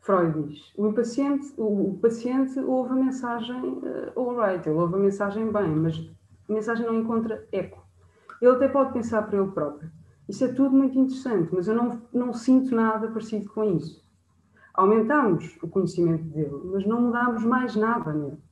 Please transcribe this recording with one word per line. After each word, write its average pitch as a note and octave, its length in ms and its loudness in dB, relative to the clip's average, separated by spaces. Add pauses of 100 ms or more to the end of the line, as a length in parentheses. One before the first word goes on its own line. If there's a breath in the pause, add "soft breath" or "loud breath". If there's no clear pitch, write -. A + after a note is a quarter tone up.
Freud D#3+ 480 0
diz, - 280 -16
o G#3 120 0
impaciente, C4+ 680 -2
o, G#3 340 0
o E3+ 80 -8
paciente B3 600 0
ouve B3+ 320 -2
a C4 60 0
mensagem, B3+ 880 -4
eh, - 320 -8
all B3 200 -2
right, F#3+ 320 0
ele D#3 80 0
ouve E3+ 180 0
a G3 40 0
mensagem G3+ 540 0
bem, F#3 240 0
mas D#3+ 200 0 (520)
a G#3+ 40 -2
mensagem A3+ 320 -2
não A3+ 140 0
encontra A3+ 540 -2
eco. - 340 -6 (540 loud breath)
Ele B3 100 6
até B3+ 160 4
pode C4 260 2
pensar A3+ 300 -2
para G3+ 160 -2
ele F#3+ 140 0
próprio, D3+ 380 -6 (380 soft breath)
"Isso G3+ 160 0
é A#3+ 40 2
tudo C4+ 280 4
muito C4+ 220 4
interessante, G#3+ 560 0
mas F3+ 140 0
eu A3 80 2
não, A#3 260 0 (100)
não B3 200 0
sinto C4 420 4
nada A3 340 2
parecido G#3+ 420 -6
com G#3+ 120 -4
isso." - 400 -2 (720 soft breath)
Aumentamos A3 880 2
o E3+ 60 -10
conhecimento E3+ 560 0
dele, D3 400 -6
mas F#3+ 200 -2
não A#3 160 0
mudamos A#3+ 440 0
mais A#3+ 320 2
nada G#3+ 360 0
nele. D3 260 -6 (140)